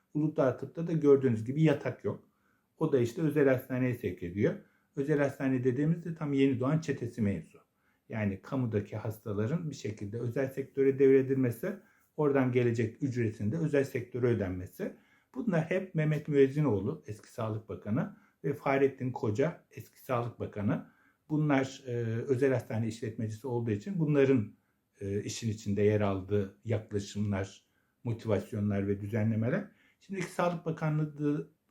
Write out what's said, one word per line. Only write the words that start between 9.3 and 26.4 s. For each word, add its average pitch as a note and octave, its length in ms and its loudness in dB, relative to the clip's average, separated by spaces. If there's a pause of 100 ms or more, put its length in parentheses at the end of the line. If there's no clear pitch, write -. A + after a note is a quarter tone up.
bir C3+ 60 -10
şekilde G#2 440 -8
özel C3 300 -2
sektöre C3+ 500 0
devredilmesi, C3+ 720 6 (440)
oradan C3+ 340 4
gelecek A#2+ 520 2
ücretin A#2 480 -2
de D#3+ 60 -2
özel C#3 260 2
sektöre - 440 -2
ödenmesi. G2 680 -2 (400)
Bunlar F3 360 0
hep F#3 260 -2
Mehmet D3+ 320 0
Müezzinoğlu, C#3 800 2
eski - 220 -14
Sağlık G#2+ 400 -8
Bakanı, G#2+ 460 -4 (280)
ve C#3+ 100 -2
Fahrettin C3+ 580 0
Koca, B2+ 500 -2 (100)
eski - 300 -20
Sağlık A#2+ 380 -4
Bakanı. G#2 460 -4 (440)
Bunlar, D3 580 0
e, B2 40 -6 (120)
özel B2 500 0
hastane A#2 340 -2
işletmecisi A2 600 -8
olduğu A#2+ 240 -2
için F#3+ 280 -4
bunların, C#3 560 4 (460)
e, G2+ 220 -4
işin A2 280 -4
içinde G2+ 300 -2
yer G#2 200 4
aldığı G2 640 -2